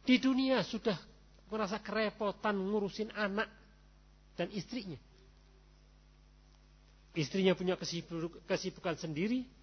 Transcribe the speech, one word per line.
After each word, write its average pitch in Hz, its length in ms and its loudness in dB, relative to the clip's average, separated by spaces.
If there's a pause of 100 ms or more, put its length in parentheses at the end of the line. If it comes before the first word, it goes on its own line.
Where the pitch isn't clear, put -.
Di 254 160 8
dunia 262 400 4
sudah 208 360 -2 (520)
merasa 214 320 -2
kerepotan 214 720 -2
ngurusin 202 600 -2
anak 208 360 -2 (880)
dan 185 160 -4
istrinya. 196 440 -8 (2250)
Istrinya 185 400 4
punya 185 160 0
kesibuk-, 170 720 -6
kesibukan 185 560 -2
sendiri 196 480 -2 (140)